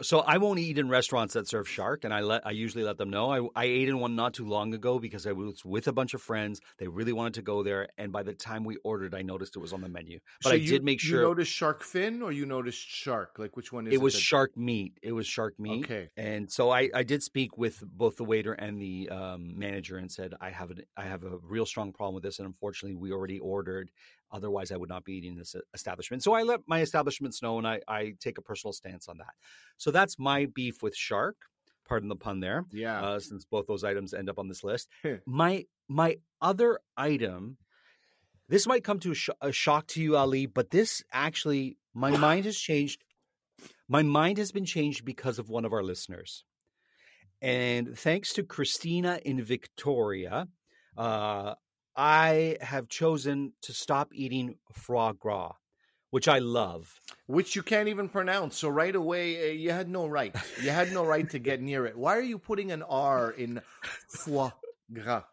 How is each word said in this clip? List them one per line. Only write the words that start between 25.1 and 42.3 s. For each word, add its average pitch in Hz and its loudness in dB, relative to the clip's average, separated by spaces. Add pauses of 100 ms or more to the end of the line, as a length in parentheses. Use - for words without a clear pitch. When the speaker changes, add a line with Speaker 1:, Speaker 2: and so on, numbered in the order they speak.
Speaker 1:
eating 90 -10
this 85 -14 (200)
establishment." 240 -8
So 208 6
I 226 4
let 233 2
my 165 2
establishments 143 0
know, 113 0
and 113 -2
I, 113 -2
I 107 -4
take - -6
a - -12
personal 104 -8
stance 92 -14
on 85 -16
that. 85 -18 (440)
So - -2
that's 185 4
my 139 2
beef 123 -4
with 107 -2
shark. 127 -2 (500)
Pardon 107 0
the 101 -4
pun 98 -6
there. 107 -2
Speaker 2:
Yeah. 110 -4
Speaker 1:
Uh, 101 -2
since 98 -12
both 104 -2
those 101 -2
items 101 -2
end 95 -6
up 98 -6
on 98 -6
this 95 -10
list. 107 -4 (140)
Speaker 2:
<laughs> 127 -4
Speaker 1:
My, 165 2 (220)
my 160 4 (220)
other 202 4 (160)
item, 120 -2 (920)
this 196 4
might 247 4
come 202 0
to 175 0
a, - 0
sh-, - -4 (100)
a 139 0
shock 151 4
to 160 -2
you, 151 4
Ali, 135 4
but 123 0
this 214 4 (100)
actually, 139 0 (180)
my 131 2
Speaker 2:
<laughs> 143 6
Speaker 1:
mind 156 6